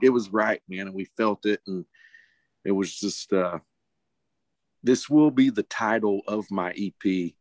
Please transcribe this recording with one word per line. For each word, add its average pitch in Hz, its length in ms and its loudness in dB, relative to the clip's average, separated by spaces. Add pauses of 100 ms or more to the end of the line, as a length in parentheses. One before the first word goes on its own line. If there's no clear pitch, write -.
it 131 80 6
was 110 240 0
right, 107 340 0
man, 95 200 -10
and 95 80 -12
we 98 100 -6
felt 107 400 -2
it, 104 220 0
and 92 180 -6 (800)
it 98 80 -2
was 98 280 -2
just, - 320 -6
uh, 90 280 -2 (1200)
this 123 260 0
will 151 220 6
be 131 220 4
the 104 100 -2
title 107 640 0
of 107 220 -4
my 90 240 -2
E 98 240 -6
P. 92 440 -2